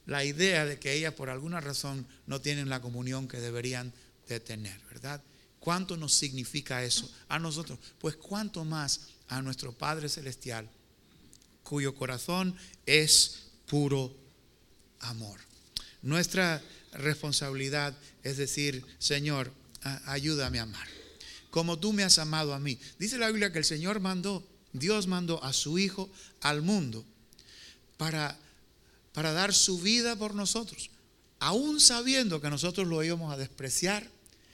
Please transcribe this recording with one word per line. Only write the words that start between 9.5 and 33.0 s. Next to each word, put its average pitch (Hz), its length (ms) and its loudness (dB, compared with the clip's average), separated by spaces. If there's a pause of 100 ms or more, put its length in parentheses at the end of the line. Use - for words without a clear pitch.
Padre 151 360 -2
Celestial, 123 600 -8 (920)
cuyo 139 320 -4
corazón 170 600 -2 (300)
es - 580 8 (220)
puro 139 500 2 (800)
amor. 113 400 -10 (640)
Nuestra 165 600 2 (300)
responsabilidad 143 1040 0 (260)
es 135 140 -2
decir, 139 480 -2 (140)
"Señor, 143 540 0 (300)
a-, 135 300 -6
ayúdame 139 460 0
a 117 60 -4
amar 107 240 -12 (600)
como 170 280 0
tú 208 140 0
me 202 100 2
has 185 160 8
amado 156 360 0
a 139 40 -4
mí". 139 200 -2 (200)
Dice 220 200 -2
la 226 100 4
Biblia 208 240 2
que 160 60 -2
el 151 60 0
Señor 175 360 0
mandó, 190 440 -2 (280)
Dios 185 340 2
mandó 175 380 0
a 135 80 -4
su 151 260 0
Hijo 190 320 -2 (300)
al 147 220 2
mundo 147 420 0 (920)
para, 156 420 -2 (720)
para 156 200 0
dar 190 200 2
su 185 260 6
vida 233 380 2
por 208 180 -4
nosotros, 208 560 -4 (480)
aún 269 420 2
sabiendo 240 600 6
que 147 100 -2
nosotros 175 380 0
lo 160 160 2